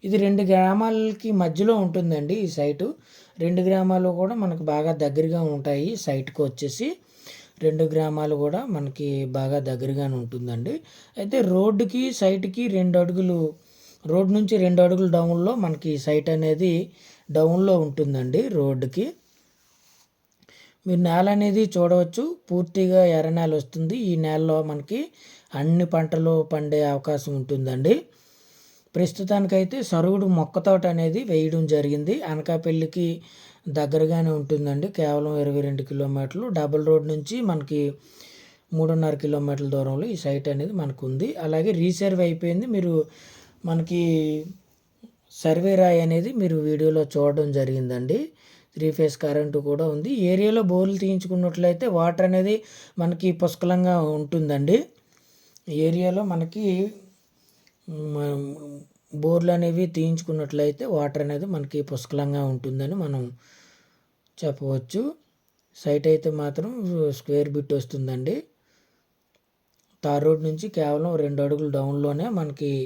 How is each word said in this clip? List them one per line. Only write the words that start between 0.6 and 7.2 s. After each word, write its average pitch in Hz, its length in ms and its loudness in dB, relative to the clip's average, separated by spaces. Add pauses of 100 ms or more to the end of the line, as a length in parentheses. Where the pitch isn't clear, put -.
మధ్యలో 185 440 2
ఉంటుందండి 170 580 0
ఈ 208 140 -2
సైటు. 147 380 -2 (520)
రెండు 180 240 0
గ్రామాలు 185 460 2
కూడా 185 260 -2
మనకు 180 280 -2
బాగా 151 300 0
దగ్గరగా 156 500 0
ఉంటాయి. 147 540 -2
సైట్కి 135 460 -4
వచ్చేసి 147 460 -4 (760)